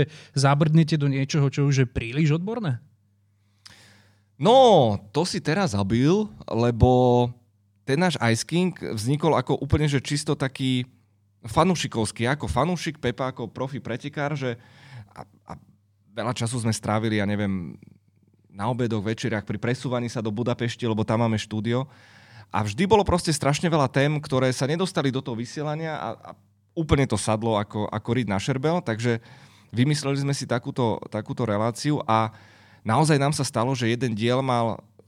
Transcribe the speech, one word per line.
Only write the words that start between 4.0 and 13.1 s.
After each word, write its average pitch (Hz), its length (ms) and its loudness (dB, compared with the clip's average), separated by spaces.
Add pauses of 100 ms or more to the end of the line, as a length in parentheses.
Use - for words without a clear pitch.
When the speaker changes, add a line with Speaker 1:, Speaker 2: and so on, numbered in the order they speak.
Speaker 2:
No, 214 220 4 (520)
to 156 140 0
si 185 160 -4
teraz 180 340 0
zabil, 113 400 2 (320)
lebo 117 440 2 (920)
ten 131 160 -2
náš 170 260 0
Ice 113 200 2
King 180 280 0
vznikol 131 640 0
ako 127 240 0
úplne, 147 280 0
že 139 120 2
čisto 147 360 -2
taký 131 520 -2 (560)
fanúšikovský, 117 840 0
ako 147 180 -2
fanúšik, 160 520 -2
Pepa 131 340 -4